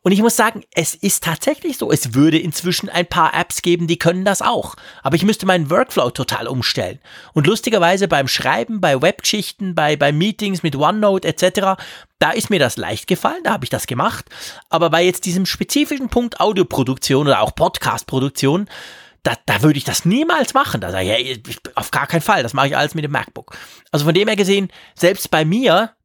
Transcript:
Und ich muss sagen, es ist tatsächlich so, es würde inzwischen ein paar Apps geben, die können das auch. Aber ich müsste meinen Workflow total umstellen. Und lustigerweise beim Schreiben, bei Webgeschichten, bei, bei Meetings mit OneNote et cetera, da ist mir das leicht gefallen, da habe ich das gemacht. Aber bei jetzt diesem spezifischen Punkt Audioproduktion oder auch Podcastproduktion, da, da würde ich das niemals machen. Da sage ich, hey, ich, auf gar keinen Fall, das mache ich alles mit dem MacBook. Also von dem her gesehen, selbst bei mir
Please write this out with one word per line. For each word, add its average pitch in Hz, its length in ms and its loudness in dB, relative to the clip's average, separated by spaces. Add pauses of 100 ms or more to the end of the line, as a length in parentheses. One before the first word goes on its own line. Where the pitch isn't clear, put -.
Und 185 120 2
ich 202 100 4
muss 233 120 4
sagen, 226 280 0 (100)
es - 220 -2
ist - 280 -2
tatsächlich 269 540 -4
so, - 140 -4
es 123 240 -2
würde 147 240 4
inzwischen 180 500 -4
ein 175 160 -2
paar 165 340 0
Apps - 220 -4
geben, 170 240 2
die 160 140 -2
können 185 260 0
das 196 160 0
auch. - 320 -2 (300)
Aber 139 120 0
ich 147 80 2
müsste 208 220 0
meinen 175 240 2
Workflow 170 400 0
total 117 380 -4
umstellen. 127 500 -4 (360)
Und 147 120 4
lustigerweise 196 600 2
beim 143 200 2
Schreiben, 196 540 -2
bei 143 180 2
Webgeschichten, 185 760 -2
bei, 156 200 2
bei 147 160 2
Meetings 190 520 0
mit 147 120 -2
OneNote 190 520 2
et 160 120 -2
cetera, 190 380 2 (400)
da 151 140 2
ist - 180 -4
mir 202 100 2
das 127 180 2
leicht 104 280 -8
gefallen, 320 380 -2
da - 80 0
habe 170 140 -4
ich - 40 -10
das - 160 -4
gemacht. 139 400 -4 (440)
Aber 165 200 2
bei 170 160 4
jetzt 180 220 0
diesem 180 180 0
spezifischen 277 640 -2
Punkt 240 300 -2
Audioproduktion 135 880 0
oder 113 140 4
auch 107 120 0
Podcastproduktion, 139 1120 -2 (560)
da, - 100 0 (120)
da - 160 0
würde 147 160 4
ich 127 60 -4
das - 200 -4
niemals 285 520 0
machen. 262 260 0
Da 87 80 -8
sage 95 160 -2
ich, 98 60 0
hey, 123 360 -2
ich, - 100 -12 (180)
auf - 160 -4
gar 143 160 -2
keinen 165 140 0
Fall, 196 200 2
das 117 140 -4
mache 139 140 2
ich 139 80 -4
alles 151 180 -2
mit 156 80 -4
dem 139 80 -6
MacBook. - 440 -8 (360)
Also 147 140 0
von 160 100 4
dem 202 120 4
her 220 80 0
gesehen, 196 340 2 (260)
selbst 190 340 0
bei 156 160 2
mir 208 460 2 (140)